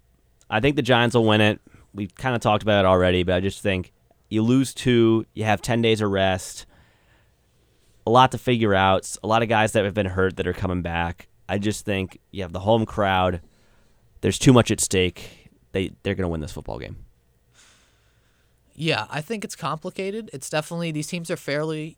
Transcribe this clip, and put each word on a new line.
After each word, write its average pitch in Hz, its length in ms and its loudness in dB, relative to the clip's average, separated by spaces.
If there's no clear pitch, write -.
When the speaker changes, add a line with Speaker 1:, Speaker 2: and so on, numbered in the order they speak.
Speaker 1:
I 110 100 0
think 139 160 2
the 147 60 0
Giants 120 340 2
will 117 100 4
win 107 160 4
it. 107 200 2
We 101 140 -8
kinda 127 320 -4
talked 104 240 2
about 101 200 2
it 92 40 4
already, 90 360 4
but 90 120 0
I 90 40 0
just 98 220 -6
think 92 320 -4
you 107 120 0
lose 127 320 2
two, 113 520 2
you 107 100 -6
have 107 160 0
ten 117 200 -2
days 113 200 2
of 104 80 0
rest, 95 560 -2
a 107 60 -2
lot 127 200 6
to 123 80 -4
figure 113 340 2
out, 95 300 2
s-, - 200 -12
a 95 40 -6
lot 113 160 2
of 113 40 0
guys 107 260 2
that 104 120 2
have 98 80 -4
been 98 140 -2
hurt 92 300 -2
that 92 100 -4
are 90 60 -2
coming 90 280 -4
back. 85 460 -6
I 98 120 -4
just 101 260 -4
think 95 340 -4
you 98 100 -12
have 85 120 -10
the 92 80 -10
home 110 260 2
crowd. 92 520 0
There's 101 180 -2
too 139 120 8
much 120 200 6
at 104 80 -2
stake. - 720 -2
They, 95 180 -4
they're 98 120 -2
gonna 92 120 -4
win 82 140 -4
this 73 100 -10
football 58 280 -12
game. 55 180 -14
Speaker 2:
Yeah, 139 320 -2
I 147 120 -6
think 214 240 -8
it's 202 100 -14
complicated. 190 800 -8
It's 135 160 -14
definitely, 170 420 -6
these 151 160 -6
teams 170 240 -8
are 165 60 -4
fairly 156 600 -6